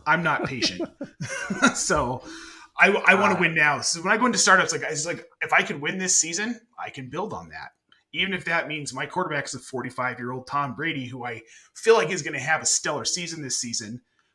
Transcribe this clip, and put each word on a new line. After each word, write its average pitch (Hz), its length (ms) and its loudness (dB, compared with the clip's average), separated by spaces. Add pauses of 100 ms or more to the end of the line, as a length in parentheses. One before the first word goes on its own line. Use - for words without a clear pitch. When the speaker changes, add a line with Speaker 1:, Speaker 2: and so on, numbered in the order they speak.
Speaker 1:
I'm 160 180 4
not 151 220 2
patient. 180 500 -4
Speaker 2:
<laughs> - 40 -20 (500)
Speaker 1:
<laughs> 240 260 2
So 135 480 0 (560)
I, 180 100 8
I 190 260 6
wanna 196 200 4
Speaker 2:
Ah. 170 40 -2
Speaker 1:
win 165 160 2
now. 147 260 4
So 170 200 -2
when 190 120 2
I 226 40 4
go 240 100 4
into 226 100 2
startups, 180 340 6
like, 151 120 -2
it's 147 220 -4
like, 170 200 -4 (160)
if 160 100 -4
I 180 120 6
could 180 180 -4
win 170 160 -4
this 185 200 0
season, 208 420 -2 (200)
I - 100 -10
can 131 200 -12
build 170 240 -6
on 85 160 -10
that. 76 220 -14 (460)
Even 190 160 0
if 180 120 -6
that 165 220 0
means 147 260 -8
my 139 120 -6
quarterback 151 400 -2
is - 80 -8
a 131 60 -10
forty-five-year-old 123 880 -6
Tom 143 280 -2
Brady, 147 300 -4
who 120 200 -12
I 117 160 -8 (320)
feel 226 220 6
like 208 140 4
is 180 120 -2
gonna 147 180 -6
have 151 220 0
a - 40 -10
stellar 147 400 0
season 165 360 -4
this 131 180 -4
season 120 420 -6 (340)